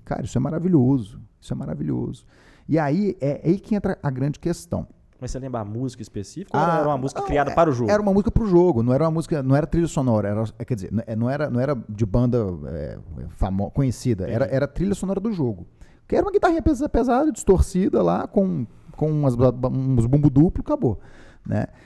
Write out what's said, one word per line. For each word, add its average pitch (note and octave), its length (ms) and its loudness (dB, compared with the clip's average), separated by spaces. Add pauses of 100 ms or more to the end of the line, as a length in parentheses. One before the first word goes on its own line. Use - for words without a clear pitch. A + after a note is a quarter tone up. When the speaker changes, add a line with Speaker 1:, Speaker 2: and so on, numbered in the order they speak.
Speaker 1:
cara, - 180 -6
isso - 140 -4
é B2 40 0
maravilhoso, C#3 800 2 (200)
isso - 140 -14
é - 20 -6
maravilhoso. C3+ 720 -8 (420)
E D#3+ 120 2
aí, E3 400 0
é, C#3 240 -2
é D#3 80 2
aí G3 80 2
que G#3+ 160 -4
entra G3 260 -4
a C#3+ 80 -2
grande C3 300 -4
questão. - 480 -6 (320)
Speaker 2:
Mas B2+ 120 -10
você C3 80 -8
lembra B2+ 200 -8
a G#2 60 -6
música A#2 360 -8
específica G#2+ 560 -8
ou D3 60 2
Speaker 1:
Ah, E3 160 2
Speaker 2:
era D3 80 0
uma C#3+ 100 0
música C3 220 -6
Speaker 1:
não, - 80 -6
Speaker 2:
criada C#3+ 240 0
Speaker 1:
é, - 20 -10
Speaker 2:
para E3 160 4
o C#3 40 2
jogo? A#2+ 180 0
Speaker 1:
era G#3 100 2
uma G3+ 120 2
música G#3 180 2
pro A3+ 160 2
jogo, F3 340 6
não A#2+ 120 2
era C#3 100 2
uma E3 80 2
música, D#3+ 320 -2
não C3 100 4
era D3+ 140 4
trilha E3 200 0
sonora, A2 420 0
era, G#2+ 140 -2 (140)
é, - 80 -10
quer B2+ 100 -4
dizer, F#2+ 180 -8
n-, A2 100 0 (140)
não A#2 120 -2
era, C#3+ 200 -4
não A#2+ 100 0
era C3+ 180 0 (120)
de G#2+ 160 -2
banda, A#2+ 340 2 (280)
é, C2 300 -8 (380)
famo-, F#2+ 340 -2
conhecida, A#2+ 600 -2
era, A#2 160 0
Speaker 2:
Entendi. C3 100 -4
Speaker 1:
era C3+ 120 0
trilha F#3 280 -4
sonora G3 240 -4
do A3 140 -4
jogo. A#2 340 -4 (400)
Que - 80 0
era F4 100 2
uma G4+ 60 -4
guitarrinha F4 300 2
pesa-, D4 260 0
pesada, C4 460 2
distorcida - 680 2
lá, - 260 0
com, F#3 380 0 (300)
com D3+ 160 0
umas C#3+ 240 2
ba-, B2+ 160 6
ba-, B2 180 -4
uns C3 360 2
bumbo C#3+ 240 6
duplo, D3+ 360 4
acabou, A#3 340 0 (460)
né? G#2 200 -2 (200)